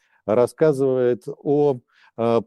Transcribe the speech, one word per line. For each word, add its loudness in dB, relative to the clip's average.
рассказывает 0
о, -2
э, 0